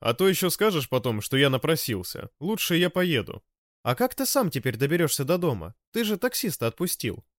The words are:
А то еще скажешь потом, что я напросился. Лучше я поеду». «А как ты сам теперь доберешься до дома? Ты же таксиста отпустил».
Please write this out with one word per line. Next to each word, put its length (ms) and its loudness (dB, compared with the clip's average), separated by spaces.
А 120 0
то 160 2
еще 220 2
скажешь 380 0
потом, 340 0
что 140 -2
я 120 6
напросился. 800 -2
Лучше 380 -2
я 140 2
поеду». 520 -2
«А 120 0
как 200 0
ты 120 -2
сам 240 2
теперь 260 -2
доберешься 480 0
до 140 2
дома? 360 -2
Ты 120 -2
же 140 -2
таксиста 480 -2
отпустил». 580 -4